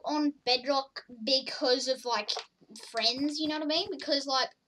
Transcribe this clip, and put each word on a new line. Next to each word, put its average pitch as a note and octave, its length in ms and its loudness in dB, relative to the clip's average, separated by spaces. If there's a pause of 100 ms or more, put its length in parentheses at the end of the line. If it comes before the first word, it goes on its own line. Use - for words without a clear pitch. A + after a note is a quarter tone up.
on D4 300 2 (100)
Bedrock B3+ 600 0 (200)
because C4 640 2
of, C4 160 -2
like, A3 260 -2 (600)
friends, C4 500 0
you D4+ 80 0
know D4+ 60 -2
what D4+ 100 -2
I - 20 -2
mean? E4+ 240 0
Because, C#4 360 0
like, C4 240 0 (180)